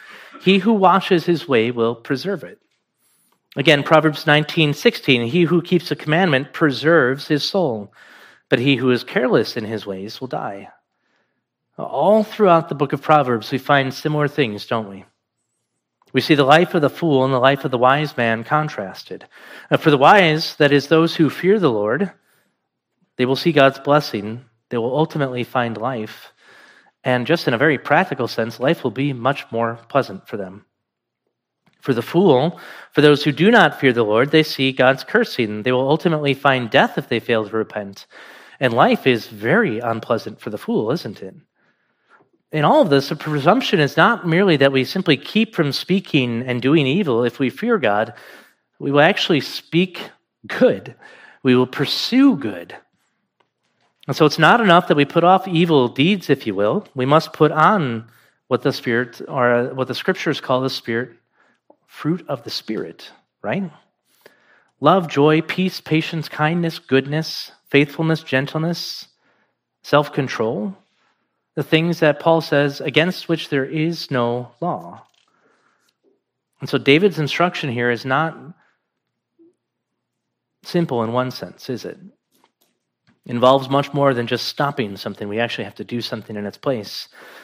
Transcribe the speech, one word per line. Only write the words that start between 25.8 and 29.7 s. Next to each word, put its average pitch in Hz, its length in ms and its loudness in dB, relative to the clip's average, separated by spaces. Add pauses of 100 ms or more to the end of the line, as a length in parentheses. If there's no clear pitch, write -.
And 123 240 -2
just 170 200 -2
in 139 60 2
a 113 60 0
very 143 180 2
practical 143 500 -2
sense, 113 320 -6
life 143 240 -2
will 131 60 -2
be 135 240 -4
much 131 380 -4
more 117 260 -4 (100)